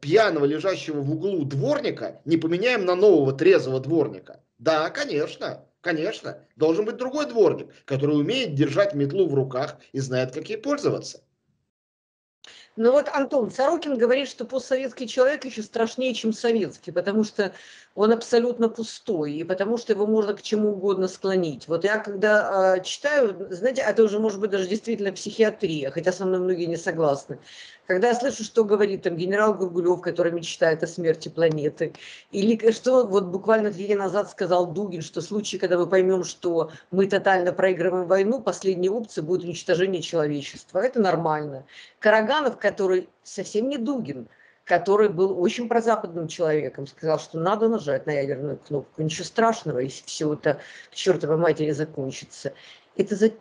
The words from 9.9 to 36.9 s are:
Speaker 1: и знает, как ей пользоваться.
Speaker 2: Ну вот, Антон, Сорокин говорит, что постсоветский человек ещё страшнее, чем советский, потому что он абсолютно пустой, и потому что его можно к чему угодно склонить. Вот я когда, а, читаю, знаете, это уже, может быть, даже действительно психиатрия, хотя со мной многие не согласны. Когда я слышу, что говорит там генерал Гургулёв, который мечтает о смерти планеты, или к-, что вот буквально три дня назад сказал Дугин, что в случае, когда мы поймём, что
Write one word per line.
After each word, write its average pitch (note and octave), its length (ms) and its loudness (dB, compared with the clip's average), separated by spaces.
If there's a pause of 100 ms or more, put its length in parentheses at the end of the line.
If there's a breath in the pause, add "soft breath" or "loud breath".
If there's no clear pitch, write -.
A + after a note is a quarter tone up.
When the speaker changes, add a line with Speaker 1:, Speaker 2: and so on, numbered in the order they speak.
Speaker 1:
и C3+ 80 -6
знает, B2+ 340 -2
как D3+ 160 -10
ей A3 80 -6
пользоваться. G3 640 -4 (1600 loud breath)
Speaker 2:
Ну A#3 160 6
вот, C#4+ 160 4
Антон, C4+ 420 0
Сорокин D4 460 0
говорит, A#3+ 320 2
что - 160 -12
постсоветский C4 600 -4
человек C4 380 2
ещё A3+ 180 -8
страшнее, A#3 520 -2
чем A3 180 -2
советский, A3 600 -2
потому G3 340 0
что G3+ 260 -2 (440 loud breath)
он G#3+ 180 4
абсолютно A#3 560 2
пустой, F#3+ 640 -6
и D#3 100 -6
потому F#3+ 340 -2
что A#3 140 -2
его G#3 160 0
можно G#3+ 260 2
к - 80 -14
чему G#3+ 300 0
угодно F#3+ 380 0
склонить. F3+ 580 -2
Вот E3 160 -2
я G#3 140 2
когда, G3+ 760 2
а, F#3 60 2
читаю, G3+ 720 0
знаете, A3+ 300 -2
это - 220 4
уже, G#3 160 2
может G#3+ 200 -2
быть, G3+ 120 -2
даже F#3+ 180 0
действительно G3+ 420 -4
психиатрия, F#3 800 -2
хотя E3+ 220 0
со F#3+ 120 -6
мной F#3 140 0
многие F3+ 260 -2
не E3 120 -2
согласны. D#3 600 -2 (500 loud breath)
Когда F#3 200 2
я A#3+ 80 4
слышу, A#3 300 -2
что A3+ 180 2
говорит G3+ 380 2
там F3 160 -2
генерал G3+ 360 2
Гургулёв, F3 480 0
который E3+ 300 0
мечтает E3 520 0
о E3 40 0
смерти D#3+ 400 -2
планеты, D#3 640 0 (400 loud breath)
или G#3 240 2
к-, A3 160 4
что B3 340 4
вот G3 200 2
буквально G3+ 480 0
три F#3 140 -8
дня G3+ 100 2
назад G3 340 -2
сказал F3 400 0
Дугин, F3 300 -6
что - 180 -12
в D#3+ 60 -6
случае, G3+ 340 -6
когда F3+ 180 0
мы F3 100 0
поймём, F#3 360 4
что E3 480 -2 (200 loud breath)